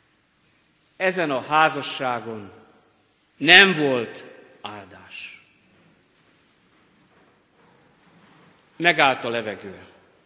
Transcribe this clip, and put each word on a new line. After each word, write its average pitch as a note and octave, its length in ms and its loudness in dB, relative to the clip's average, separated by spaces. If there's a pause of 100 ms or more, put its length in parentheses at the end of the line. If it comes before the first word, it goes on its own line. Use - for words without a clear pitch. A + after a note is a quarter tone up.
(960)
ezen F3+ 340 -2
a B2+ 100 -2
házasságon B2+ 1080 -2 (840)
nem F#3+ 360 8
volt C3 520 -2 (360)
áldás. F#2+ 840 -18 (3250)
Megállt D#3 480 2
a B2 60 -4
levegő. G2+ 600 -8 (360)